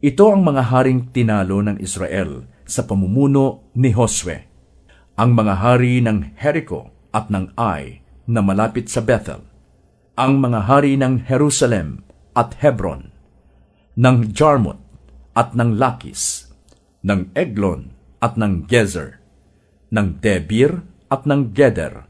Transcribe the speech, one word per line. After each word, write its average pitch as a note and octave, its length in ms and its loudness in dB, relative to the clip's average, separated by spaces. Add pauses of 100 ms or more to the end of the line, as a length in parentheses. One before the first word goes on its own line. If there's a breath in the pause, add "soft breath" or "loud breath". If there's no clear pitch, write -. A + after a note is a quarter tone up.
Ito C#3+ 320 4
ang G3 80 4
mga C3+ 320 2
haring B2+ 400 2
tinalo G2+ 480 0
ng G#2 160 -2
Israel F2+ 720 -6 (160 soft breath)
sa - 240 -6
pamumuno C3 880 2
ni B2 160 4
Josue. G2 560 -2 (720 soft breath)
Ang A#2+ 160 4
mga G#2 240 0
hari B2 400 2
ng A2 400 -2
Jericho D3 480 -4 (240)
at - 160 -4
ng F#2+ 320 -4
Ai D#2+ 400 -4 (240)
na A2+ 160 0
malapit G#2 480 0
sa A#2 160 -4
Bethel. G#2+ 400 -2 (720)
Ang C3+ 240 2
mga A#2+ 240 0
hari C#3 320 4
ng C3 320 0
Jerusalem C3 720 0 (320)
at A#2+ 320 -2
Hebron, F#2 480 0 (880)
ng A#2+ 320 4
Jarmut C#3+ 480 2 (560)
at A#2+ 160 0
ng A#2 240 0
Lakis, - 720 -6 (560)
ng F#2+ 320 -2
Eglon G2+ 560 -4 (320)
at A#2 160 -2
ng F#2 240 -2
Gezer, F#2 560 -2 (720)
ng G2+ 320 -2
Debir G#2+ 560 0 (320)
at - 160 -4
ng C#3 240 0
Geder F#2+ 580 0